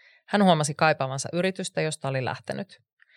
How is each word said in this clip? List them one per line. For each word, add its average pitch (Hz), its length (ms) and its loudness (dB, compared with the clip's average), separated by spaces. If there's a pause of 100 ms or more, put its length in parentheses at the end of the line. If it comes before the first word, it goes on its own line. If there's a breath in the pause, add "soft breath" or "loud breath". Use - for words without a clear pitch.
(280 soft breath)
Hän 202 160 4
huomasi 151 300 4
kaipaavansa 139 580 0
yritystä, 180 480 -4
josta 156 280 -4
oli 131 160 -2
lähtenyt. - 560 -8 (360 soft breath)